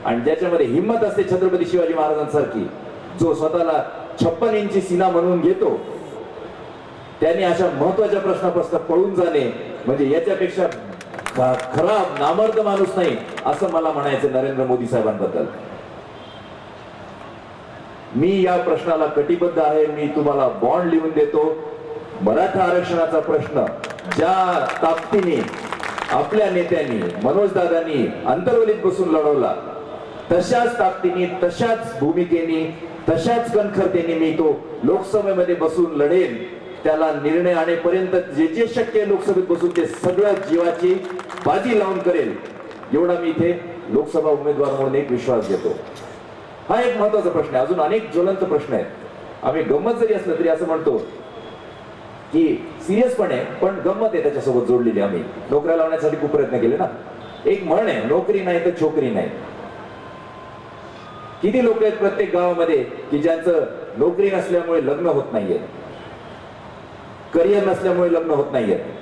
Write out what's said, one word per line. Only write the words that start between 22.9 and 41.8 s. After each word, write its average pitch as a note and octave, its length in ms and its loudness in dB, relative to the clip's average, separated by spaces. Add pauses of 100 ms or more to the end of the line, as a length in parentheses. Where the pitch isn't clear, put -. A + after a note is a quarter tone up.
प्रश्न C#3+ 460 0 (520)
ज्या F3+ 500 2 (160)
ताकदीने E3 600 2 (680)
आपल्या G3 400 2
नेत्यांनी, E3+ 760 0
मनोज G3 260 4
दादांनी E3 600 2 (140)
अंतर्वलीत G#3+ 480 4 (100)
बसून F3+ 240 2
लढवला, D3 460 2 (800)
तशाच A#3 460 2
ताकदीने, F#3 480 2 (160)
तशाच A3+ 580 0
भूमिकेने, E3 800 0 (300)
तशाच A#3 460 0
कणखरतेने F3 600 0
मी D#3+ 180 2
तो D#3 280 2 (220)
लोकसभेमध्ये F#3 720 2
बसून D#3+ 400 2
लढेन. D3 640 2 (240)
त्याला D#3 280 2
निर्णय D#3+ 400 2
आणेपर्यंत E3+ 640 2
जे D#3+ 300 2
जे A3+ 200 2
शक्य A3 340 0
आहे G3+ 80 0
लोकसभेत F#3+ 400 2
बसून, E3+ 280 2
ते D#3+ 100 2
सगळं F#3 480 2
जीवाची E3+ 720 2 (400)
बाजी A3 320 2
लावून F#3+ 200 0